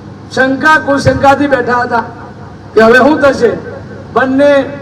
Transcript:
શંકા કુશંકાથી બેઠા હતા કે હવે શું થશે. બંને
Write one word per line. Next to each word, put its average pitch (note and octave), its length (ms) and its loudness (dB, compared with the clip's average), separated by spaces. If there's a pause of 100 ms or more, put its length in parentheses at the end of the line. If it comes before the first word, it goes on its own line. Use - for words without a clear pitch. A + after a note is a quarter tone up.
(340)
શંકા C4+ 440 2
કુશંકાથી C4+ 680 2
બેઠા B3 280 0
હતા A#3+ 280 -2 (720)
કે G#3+ 60 4
હવે A3+ 180 4
શું D4 220 2
થશે. A#3+ 320 2 (600)
બંને C4+ 680 0